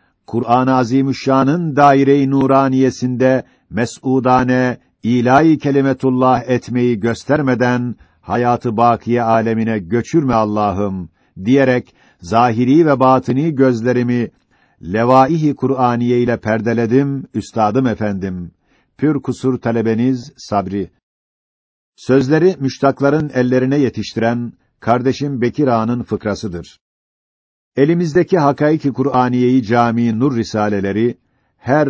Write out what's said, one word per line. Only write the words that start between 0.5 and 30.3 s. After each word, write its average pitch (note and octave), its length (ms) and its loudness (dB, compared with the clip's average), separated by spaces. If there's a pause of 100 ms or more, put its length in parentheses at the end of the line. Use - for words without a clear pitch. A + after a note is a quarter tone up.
Azimüşşan'ın C3+ 1040 0
daire-i C#3 540 4
nuraniyesinde C3 1120 0 (260)
mes'udane B2+ 1080 0 (240)
ilahi B2+ 560 2
kelimetullah C3 920 0
etmeyi A#2+ 520 -2
göstermeden B2 960 -2 (240)
hayatı A#2+ 560 -2
bakiye A#2 460 2
alemine A2+ 560 0
göçürme A#2+ 560 -2
Allah'ım G#2 760 -2 (360)
diyerek B2+ 500 2 (260)
zahiri A#2+ 640 2
ve C#3 140 2
batini C3 540 0
gözlerimi B2 760 0 (520)
levaihi C3 720 2
Kur'aniye B2 640 0
ile A#2+ 160 0
perdeledim, A#2 960 -2
üstadım A2+ 520 0
efendim. F#2+ 640 -6 (460)
Pür C#3+ 260 -2
kusur B2+ 360 -4
talebeniz A#2 800 -2
Sabri. F#2+ 540 -6 (1080)
Sözleri D3+ 640 2
müştakların C#3 760 0
ellerine B2+ 440 0
yetiştiren A#2 760 -2 (280)
kardeşim B2+ 600 -2
Bekir B2 260 0
Ağa'nın A#2+ 360 0
fıkrasıdır. G2+ 760 -8 (1000)
Elimizdeki E3+ 600 2
Hakaik-i D3 540 0
Kur'aniye-i B2+ 680 0
Cami A#2 560 0
Nur C3 180 0